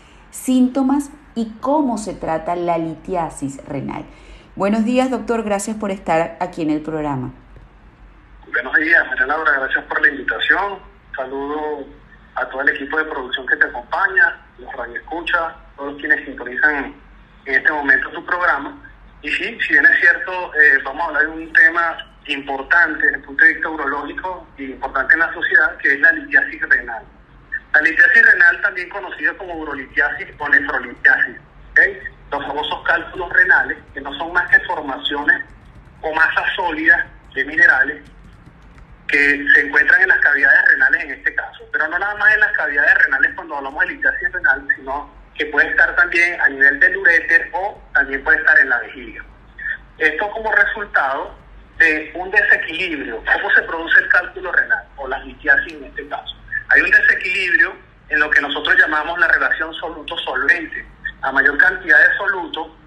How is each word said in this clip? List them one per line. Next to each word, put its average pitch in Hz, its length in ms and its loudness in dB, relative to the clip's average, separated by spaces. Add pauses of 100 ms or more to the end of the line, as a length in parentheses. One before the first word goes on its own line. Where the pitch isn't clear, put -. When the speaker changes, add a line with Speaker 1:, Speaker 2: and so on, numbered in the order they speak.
(320)
Speaker 1:
síntomas 262 760 2 (260)
y 226 240 -4
cómo 269 380 0
se 190 160 -8
trata 160 420 -4
la 175 220 0
litiasis 156 880 -6
renal. 139 400 -8 (500)
Buenos 208 300 0
días, 254 260 2
doctor. 226 320 -2
Gracias 208 320 -2
por 214 160 -6
estar 170 480 -2
aquí 175 220 -6
en 156 80 0
el 151 100 0
programa. 147 540 -4 (1160)
Speaker 2:
Buenos - 260 -2
días, - 320 2
María - 180 -2
Laura. 156 340 -2
Gracias - 240 -2
por - 180 -6
la 147 60 4
invitación. 151 720 -2 (380)
Saludo 139 680 -6 (500)
a - 100 -4
todo 131 160 -6
el 135 80 0
equipo - 280 -2
de 156 60 2
producción - 420 -8
que - 120 -2
te - 80 2
acompaña, 180 720 0 (180)
los - 160 -18
radioescuchas, 170 800 -6 (240)
todos 139 220 -12
quienes 143 240 -2
sintonizan 139 720 -4 (500)
en - 80 -4
este - 180 0
momento - 400 0
tu 170 140 -12
programa. 165 520 -2 (440)
Y 147 80 -10
sí, 226 320 -4
si - 120 -2
bien - 120 6
es - 140 6
cierto, - 560 0
eh, - 300 6
vamos 139 160 -6
a - 60 -2
hablar 151 160 0
de 156 60 0
un 160 220 -12
tema 165 460 2 (300)
importante 139 760 0
desde 143 120 2
el 139 60 -16
punto 139 200 0
de - 100 6
vista 165 160 -6
urológico 143 800 -6 (100)
y 139 140 -12
importante - 440 0
en 160 40 2
la 165 140 -2
sociedad, 160 440 0
que - 160 0
es 139 60 -2
la 165 140 4
litiasis - 560 -2
renal. - 340 -2 (680)
La 151 80 4
litiasis - 400 4
renal, - 400 6
también - 280 -4
conocida 190 480 -6
como 185 180 -10
urolitiasis 143 720 -4 (120)
o 147 80 -4
nefrolitiasis, 127 880 2 (340)
¿ok? - 80 4 (520)
Los 143 140 -6
famosos - 400 -6
cálculos 175 480 -4
renales, - 440 2 (160)
que 185 60 -14
no - 140 -10
son 170 180 -8
más 180 180 -2
que - 120 6
formaciones - 840 -2 (580)
o 156 120 -4
masas 170 420 0
sólidas 160 500 2 (280)
de 135 120 -4
minerales 147 560 2 (1080)
que 143 440 2
se 147 140 4
encuentran 185 340 4
en 190 60 4
las - 120 4
cavidades - 500 4
renales - 340 2
en 147 80 -10
este - 240 -6
caso, - 360 -8
pero - 180 -2
no 175 100 -4
nada 202 160 -4
más 208 180 4
en 214 60 2
las - 140 2
cavidades 151 420 2
renales - 400 2
cuando 156 220 -10
hablamos 139 280 -4
de - 60 -4
litiasis - 400 -2
renal, - 340 0 (120)
sino 135 360 -8 (220)
que 151 120 -4
puede 151 220 4
estar - 280 2
también - 420 2
a - 80 4
nivel 139 320 2
del - 160 4
uréter - 560 2
o 185 280 -6 (140)
también 135 300 0
puede 151 140 2
estar - 200 2
en 135 120 4
la 120 100 0
vejiga. 113 440 -12 (760)
Esto 208 340 -2
como 220 180 -6
resultado - 840 0 (420)
de 156 380 2
un 185 160 -8
desequilibrio. 160 920 -2 (120)
¿Cómo - 200 0
se - 100 4
produce 165 360 0
el - 80 2
cálculo 180 460 -2
renal - 420 -2
o - 140 -10
la 135 100 -6
litiasis 139 540 -2
en 143 100 -16
este 139 240 -14
caso? - 280 -10 (340)
Hay - 120 6
un - 80 0
desequilibrio 185 840 2 (340)
en 151 120 0
lo 160 80 0
que - 100 2
nosotros 147 400 0
llamamos 160 400 0
la - 80 2
relación - 460 0
soluto-solvente. - 1120 -4 (360)
A 135 120 -4
mayor 143 240 0
cantidad 185 420 4
de - 160 4
soluto, 165 720 -6